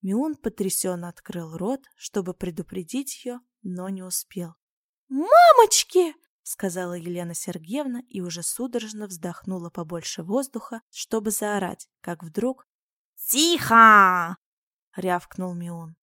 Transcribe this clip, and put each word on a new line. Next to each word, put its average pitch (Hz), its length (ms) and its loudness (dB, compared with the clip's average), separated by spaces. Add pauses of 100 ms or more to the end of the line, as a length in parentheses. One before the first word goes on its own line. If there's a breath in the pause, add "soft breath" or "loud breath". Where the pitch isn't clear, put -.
Миун 247 340 -2
потрясенно 185 720 -4
открыл 165 480 -12
рот, 240 300 -6 (100)
чтобы 180 380 -6
предупредить 185 920 -10
ее, 247 160 -10 (220)
но 180 280 -8
не 190 140 -10
успел. 180 520 -10 (520)
«Мамочки!» 427 1040 6 (300)
сказала 180 500 -6
Елена 175 400 -8
Сергеевна 240 760 -8
и 196 120 -8
уже 175 220 -10
судорожно 220 640 -8
вздохнула 175 600 -10
побольше 165 540 -10
воздуха, 226 680 -6
чтобы 220 420 -6
заорать, 208 580 -4 (120)
как 175 220 -10
вдруг 226 440 -6 (640)
«Тихо!» 220 1080 6 (580)
рявкнул 180 580 -4
Миун. 170 500 -14